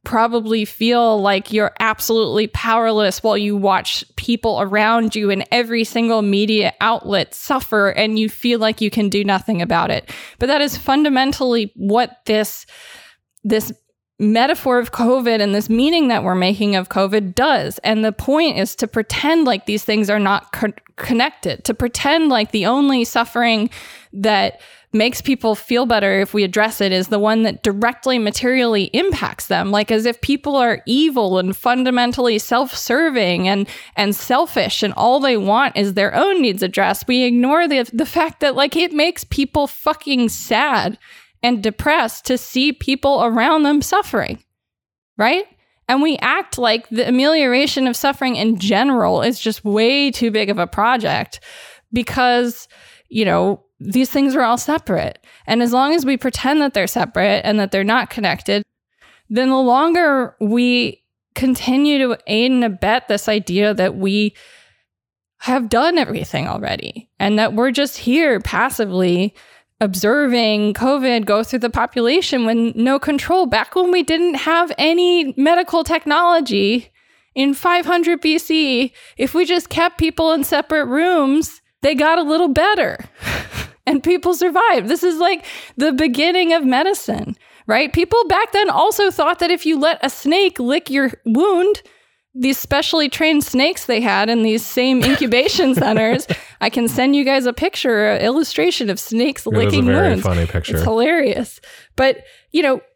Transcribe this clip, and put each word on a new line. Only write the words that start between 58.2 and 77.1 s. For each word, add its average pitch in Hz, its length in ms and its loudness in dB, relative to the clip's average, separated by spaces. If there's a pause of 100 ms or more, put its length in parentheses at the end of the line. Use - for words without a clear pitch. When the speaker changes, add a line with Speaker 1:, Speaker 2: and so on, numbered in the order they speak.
Speaker 1:
then 254 220 0
the 262 80 2
longer 277 840 2
we 240 600 0 (320)
continue 269 640 2
to 254 180 0 (100)
aid 233 260 0
and 247 120 2
abet 214 440 -2
this 202 200 -2
idea 208 460 0
that 185 220 0
we 202 380 0 (1040)
have 247 300 -2
done 311 300 2
everything - 500 -4
already - 720 -8
and 208 200 0
that 220 140 0
we're 240 200 0
just 285 260 -2
here 262 420 2
passively 185 920 0 (460)
observing 214 920 0
covid 247 540 0
go 214 160 2
through 240 160 -4
the 233 100 -2
population 247 800 0
with 233 300 0
no 254 220 2
control. 320 460 0
Back 233 300 -2
when 359 160 2
we 359 120 4
didn't 330 320 0
have 330 440 0
any 339 580 2
medical 330 480 2
technology 294 1080 0 (440)